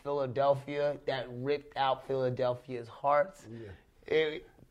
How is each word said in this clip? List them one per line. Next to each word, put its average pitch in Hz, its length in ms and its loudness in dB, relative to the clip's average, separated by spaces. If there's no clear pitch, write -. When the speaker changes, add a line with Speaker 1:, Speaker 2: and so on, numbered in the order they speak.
Speaker 1:
Philadelphia 139 920 2
that 135 240 -2
ripped 139 460 -4
out 131 280 0
Philadelphia's 127 840 -2
hearts. 143 640 0
Speaker 2:
Yeah. 113 640 -6
Speaker 1:
It, 156 320 0